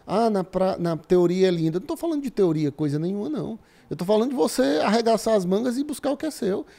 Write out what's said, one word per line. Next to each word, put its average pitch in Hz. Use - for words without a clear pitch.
"Ah, 220
na 202
pra-, 185
na 170
teoria 180
é -
lindo." 160
Eu 185
não -
tô 330
falando 320
de 269
teoria, 156
coisa 147
nenhuma, 196
não. 226
Eu 151
tô 170
falando 220
de 262
você 285
arregaçar 220
as 196
mangas 226
e 285
buscar 294
o 294
que -
é 311
seu. 220